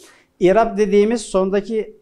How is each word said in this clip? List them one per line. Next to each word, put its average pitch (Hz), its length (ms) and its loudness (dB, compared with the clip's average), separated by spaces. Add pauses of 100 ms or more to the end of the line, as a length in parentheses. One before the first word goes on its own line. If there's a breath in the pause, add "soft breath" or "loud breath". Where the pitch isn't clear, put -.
(400 soft breath)
İrab 202 380 2
dediğimiz 208 440 0
sondaki, 202 800 -4